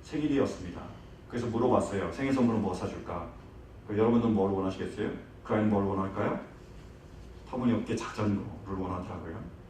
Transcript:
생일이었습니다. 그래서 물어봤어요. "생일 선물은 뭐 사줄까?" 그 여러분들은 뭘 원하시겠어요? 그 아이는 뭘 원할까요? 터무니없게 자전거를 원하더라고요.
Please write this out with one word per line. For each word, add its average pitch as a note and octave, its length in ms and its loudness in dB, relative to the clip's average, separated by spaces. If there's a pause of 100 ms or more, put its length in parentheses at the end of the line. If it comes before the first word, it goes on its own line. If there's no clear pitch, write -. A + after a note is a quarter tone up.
생일이었습니다. C#3+ 800 0 (480)
그래서 A#2 180 -2
물어봤어요. G2+ 680 2
"생일 C3+ 220 0
선물은 A2+ 260 6
뭐 F#2+ 140 0
사줄까?" E2+ 520 -6 (640)
그 G2+ 80 -2
여러분들은 A#2 380 6
뭘 G2 180 4
원하시겠어요? F#2+ 580 0 (320)
그 A2+ 120 -2
아이는 G#2+ 160 4
뭘 G2 140 4
원할까요? G2 540 0 (1120)
터무니없게 A#2+ 480 2
자전거를 G2 840 -2
원하더라고요. F2+ 640 -4 (280)